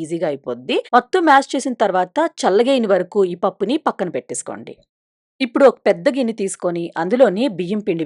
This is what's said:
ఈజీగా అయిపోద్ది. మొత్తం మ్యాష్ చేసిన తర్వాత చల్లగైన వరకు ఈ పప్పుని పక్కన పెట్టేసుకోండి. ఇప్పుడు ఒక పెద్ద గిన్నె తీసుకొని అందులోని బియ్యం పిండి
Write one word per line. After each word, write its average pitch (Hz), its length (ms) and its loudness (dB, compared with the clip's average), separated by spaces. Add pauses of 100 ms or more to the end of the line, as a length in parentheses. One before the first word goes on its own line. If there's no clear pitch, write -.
ఈజీగా 165 320 -4
అయిపోద్ది. 131 460 -6 (200)
మొత్తం 349 320 -2
మ్యాష్ 277 260 2
చేసిన 254 200 -4 (100)
తర్వాత 180 320 -2 (240)
చల్లగైన 233 440 2 (100)
వరకు 180 240 -2 (140)
ఈ - 20 -16 (100)
పప్పుని 196 300 -2 (120)
పక్కన 185 300 -4
పెట్టేసుకోండి. - 580 -12 (680)
ఇప్పుడు 277 260 2
ఒక - 160 -6
పెద్ద 175 200 2 (100)
గిన్నె 233 240 -2
తీసుకొని 180 420 -4 (180)
అందులోని 202 420 2 (140)
బియ్యం 185 300 -4
పిండి 165 200 -2